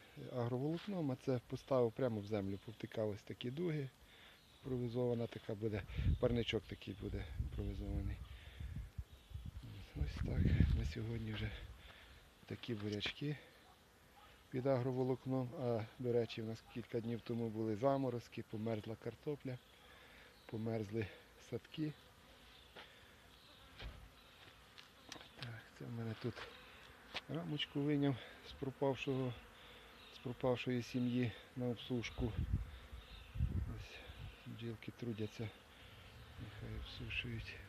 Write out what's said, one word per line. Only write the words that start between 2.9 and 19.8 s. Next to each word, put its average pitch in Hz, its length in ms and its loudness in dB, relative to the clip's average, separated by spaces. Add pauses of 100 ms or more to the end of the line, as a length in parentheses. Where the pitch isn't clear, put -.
такі 123 300 -6
дуги. 151 380 0 (680)
Імпровізована 120 720 2
така - 280 -6
буде, 104 280 0 (360)
парничок 120 440 4
такий - 380 -6
буде 98 240 -2 (140)
імпровізований. 98 800 0 (1800)
Ось - 200 2
так, - 240 2 (380)
на 117 80 4
сьогодні 113 480 0
вже 107 160 0 (960)
такі - 280 -4
бурячки 104 640 0 (1120)
під 131 180 2
агроволокном. 131 840 4 (120)
А, 120 200 4 (180)
до 123 140 4
речі, 117 280 2
в 110 40 -2
нас 113 180 -4 (100)
кілька 120 260 -2
днів 113 220 -2
тому 117 280 0
були 110 260 0
заморозки, 127 680 2
померзла 110 520 -2
картопля, 127 640 -6 (880)